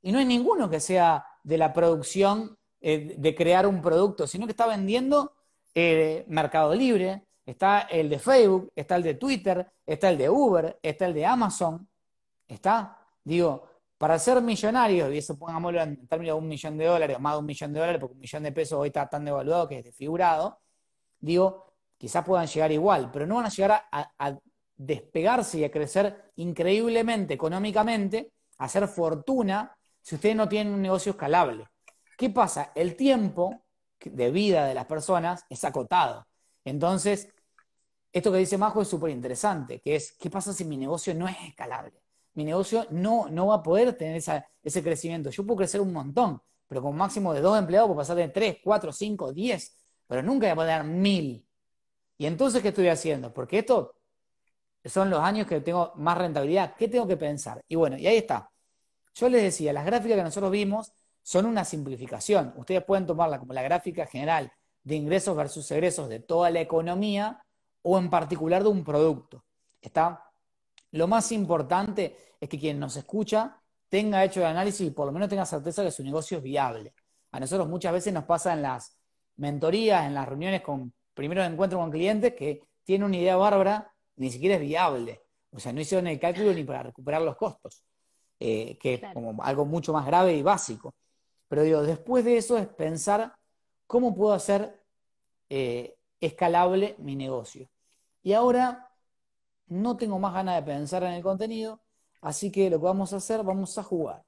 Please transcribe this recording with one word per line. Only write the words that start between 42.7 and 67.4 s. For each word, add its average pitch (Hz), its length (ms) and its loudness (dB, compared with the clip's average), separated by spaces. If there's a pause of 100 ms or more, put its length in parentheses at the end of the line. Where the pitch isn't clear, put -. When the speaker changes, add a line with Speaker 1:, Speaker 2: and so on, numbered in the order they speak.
Speaker 1:
no, 202 400 0
no 175 180 0
va 214 80 6
a 160 80 -2
poder 214 300 4
tener 160 240 -6
esa, 156 280 -4 (160)
ese 156 220 -4
crecimiento. 165 460 -4
Yo 196 160 -8
puedo 220 140 0
crecer 196 200 0
un 190 140 0
montón, 147 480 -2 (260)
pero 131 140 -6
con 143 160 -6
máximo 185 360 0
de 139 60 0
dos 190 180 6
empleados 196 300 4
puedo 156 120 0
pasar 165 180 -2
de 170 100 2
tres, 196 340 0
cuatro, 202 300 0
cinco, 196 400 -6
diez, 190 460 -6 (280)
pero 127 160 -4
nunca 226 260 2
voy 175 40 4
a 156 40 2
poder 160 280 0
mil. 165 640 0 (720)
¿Y 143 100 -6
entonces 226 340 0
qué 202 80 0
estoy 185 180 2
haciendo? 147 460 0
Porque 139 260 -2
esto 220 360 0 (880)
son 190 240 0
los 165 120 2
años 208 260 0
que 151 140 -2
tengo 170 340 -2
más 165 220 0
rentabilidad. 160 580 0
¿Qué 233 120 -2
tengo 226 200 0
que 185 100 0
pensar? 147 500 -8
Y 160 80 -6
bueno, 143 220 2
y 147 100 -8
ahí 226 100 6
está. 160 320 -2 (680)
Yo 247 140 2
les 247 120 6
decía, 165 320 0
las 143 120 -4
gráficas 220 320 2
que 180 60 2
nosotros 190 280 -4
vimos 208 420 -2 (280)
son 185 240 0
una 220 200 -2
simplificación. 131 920 -2
Ustedes 185 260 -2
pueden 190 220 0
tomarla 156 340 -2
como 127 140 -14
la 131 80 -4
gráfica 165 440 -2
general 147 460 -2 (320)
de 143 120 -4
ingresos 165 400 -2
versus 147 360 -6
egresos 156 380 -2
de 113 100 -10
toda 170 300 2
la 165 120 0
economía, 196 800 -2 (400)